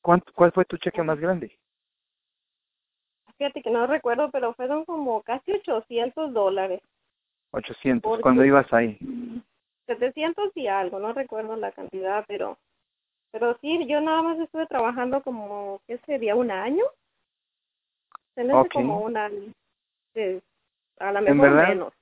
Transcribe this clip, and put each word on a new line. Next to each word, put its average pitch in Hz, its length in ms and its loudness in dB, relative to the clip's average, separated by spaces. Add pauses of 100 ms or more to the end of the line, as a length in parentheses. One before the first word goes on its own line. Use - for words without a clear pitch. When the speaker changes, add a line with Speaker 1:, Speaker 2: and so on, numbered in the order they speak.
Speaker 1:
¿cuánto, 175 340 2
cuál 175 180 6
fue 185 120 2
tu - 140 -8
cheque - 220 -4
Speaker 2:
Ajá. 160 60 0
Speaker 1:
más 156 140 -2
grande? 165 380 -4 (1800)
Speaker 2:
Fíjate 285 260 -4
que 226 80 -4
no 233 160 2
recuerdo, 269 440 0
pero 240 240 -4
fueron 285 300 -4
como 269 380 -4
casi 269 300 -6
ochocientos 254 800 -4
dólares. 190 480 0 (720)
Speaker 1:
Ochocientos, - 600 -2
Speaker 2:
Porque - 120 -2
Speaker 1:
cuando 131 220 6
ibas 139 280 6
ahí. 117 260 2 (880)
Speaker 2:
setecientos 302 720 -4
y 277 120 -6
algo, 196 300 -2
no 214 140 -6
recuerdo 226 440 -8
la 202 160 -8
cantidad, 190 560 -6
pero, - 300 -8 (760)
pero 240 280 -2
sí, 320 280 -2
yo 294 120 2
nada 320 220 0
más 330 160 -2
estuve 320 280 -6
trabajando 247 560 -2
como, 202 640 -10
¿qué 240 200 -10
sería? 233 300 -2
¿Un 247 140 0
año? 247 340 -2 (1500)
Se 240 100 -4
me 262 100 2
hace - 120 8
Speaker 1:
Ok. - 80 -8
Speaker 2:
como 240 260 0
un - 160 -4
año. 403 360 -8 (640)
Sí, 190 280 -4 (560)
a 196 140 -4
lo 202 80 0
Speaker 1:
¿En 208 40 0 (120)
Speaker 2:
mejor 139 140 10
Speaker 1:
verdad? 156 180 8
Speaker 2:
menos. 180 320 -2